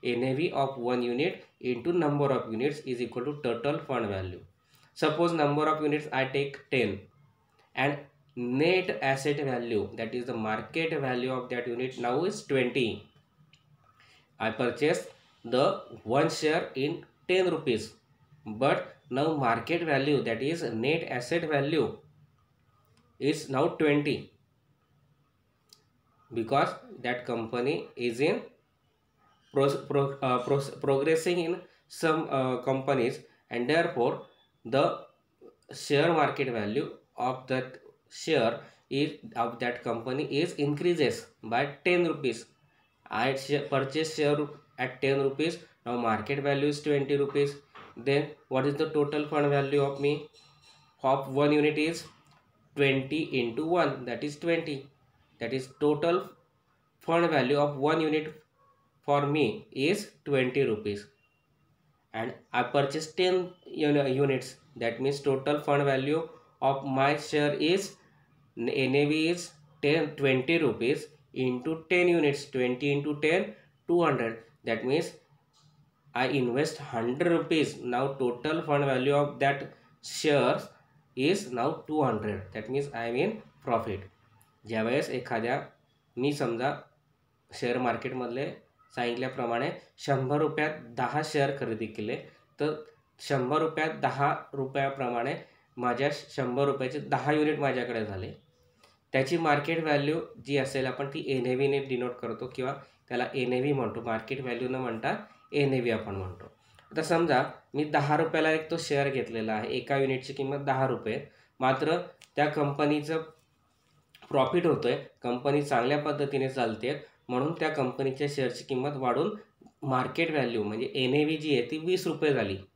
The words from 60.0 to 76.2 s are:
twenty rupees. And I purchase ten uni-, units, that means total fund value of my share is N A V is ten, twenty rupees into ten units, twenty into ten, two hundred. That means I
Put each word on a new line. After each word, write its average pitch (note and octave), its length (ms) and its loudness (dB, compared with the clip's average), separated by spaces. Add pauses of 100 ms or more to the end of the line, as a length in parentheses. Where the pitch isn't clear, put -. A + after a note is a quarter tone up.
twenty C3 380 2
rupees. G#2 440 -2 (1080)
And A#2 200 -4 (180)
I B2+ 120 4
purchase C#3+ 480 0
ten F3+ 380 2 (160)
uni-, D3 460 4
units, C3+ 440 0 (200)
that A#2 240 -2
means C#3+ 200 0
total C#3+ 400 2
fund C#3+ 240 4
value C#3+ 440 0 (340)
of C3+ 220 2
my C#3 320 2
share D3 360 0
is F3 440 0 (600)
N A#2 120 -2 (280)
A D3 80 6
V D#3 240 2
is F3 220 -4 (320)
ten, D3 340 2
twenty C3+ 420 2
rupees C3 480 0 (260)
into C3 580 -2
ten F3+ 180 4
units, D3+ 380 4
twenty B2+ 460 0
into D3 280 -2
ten, F3 340 2 (340)
two E3+ 140 4
hundred. A#2+ 360 0 (260)
That A2+ 200 0
means D3+ 280 0 (1000)
I B2 140 2